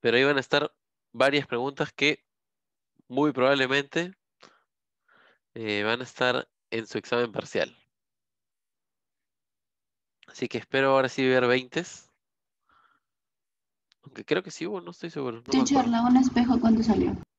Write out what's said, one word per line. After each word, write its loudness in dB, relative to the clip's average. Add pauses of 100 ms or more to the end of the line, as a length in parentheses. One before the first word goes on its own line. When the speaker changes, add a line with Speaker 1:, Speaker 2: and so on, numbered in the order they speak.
Speaker 1:
Pero 2
ahí 6
van 2
a 0
estar -2 (400)
varias 2
preguntas -6
que -2 (840)
muy 0
probablemente, 0 (1400)
eh, -4
van 0
a -8
estar -2 (220)
en -6
su -8
examen -2
parcial. -4 (2500)
Así -8
que -6
espero 0
ahora 2
sí -2
ver 4
veintes. -2 (1900)
Aunque -16
creo -2
que -18
sí -10
hubo, -8
no -18
estoy -14
seguro. -8
No -18
me -12
Speaker 2:
Teacher, 2
Speaker 1:
acuerdo. 0
Speaker 2:
¿la 0
una 6
espejo 2
cuánto 4
salió? 2 (220)